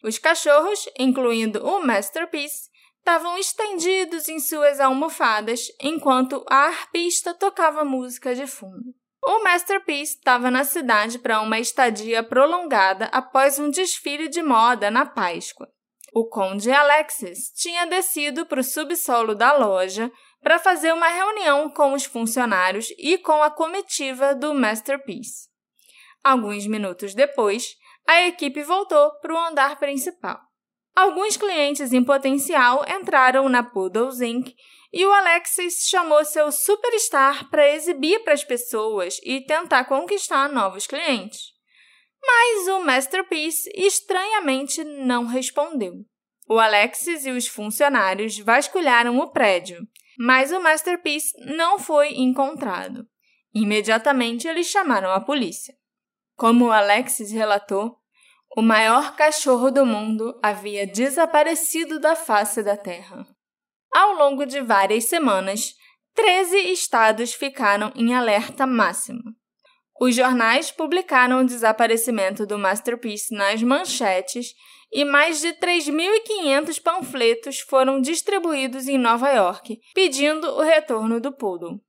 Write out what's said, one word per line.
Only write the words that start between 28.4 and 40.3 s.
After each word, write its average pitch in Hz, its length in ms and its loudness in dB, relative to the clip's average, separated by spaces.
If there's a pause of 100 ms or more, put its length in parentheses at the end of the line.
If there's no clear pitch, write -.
voltou 320 560 2
pro 330 180 -6
andar 294 440 0
principal. 285 580 -6 (560)
Alguns 381 420 2
clientes 294 560 -2
em 254 120 4
potencial 277 840 2
entraram 269 600 2
na 247 160 2
Poodles 226 560 -4
Inc 240 340 -6 (380)
e 349 120 0
o 392 80 6
Alexis 349 760 2
chamou 311 360 4
seu 302 260 0
superstar 403 1000 0
pra 294 180 6
exibir 311 520 0
pras 302 220 0
pessoas 220 840 -4
e 262 180 -4
tentar 302 420 0
conquistar 311 640 -2